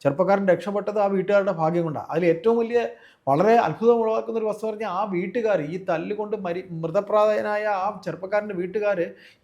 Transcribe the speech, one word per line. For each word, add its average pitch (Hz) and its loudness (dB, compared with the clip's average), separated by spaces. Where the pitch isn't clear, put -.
ചെറുപ്പക്കാരൻ 185 2
രക്ഷപ്പെട്ടത് 202 0
ആ 202 2
വീട്ടുകാരുടെ 196 2
ഭാഗ്യം 165 0
കൊണ്ടാണ്. 139 -4
അതിൽ 165 0
ഏറ്റവും 170 2
വലിയ 233 0
വളരെ 185 6
അത്ഭുതം 226 4
ഉളവാക്കുന്ന 226 -2
ഒരു 220 -2
വസ്തു 208 -4
പറഞ്ഞാൽ 214 -6
ആ 185 -2
വീട്ടുകാർ, 190 0
ഈ 175 -6
തല്ലുകൊണ്ട് 208 -4
മരി-, 180 -6
മൃതപ്രായനായ 208 0
ആ 202 -2
ചെറുപ്പക്കാരൻ്റെ 190 -4
വീട്ടുകാർ 185 -2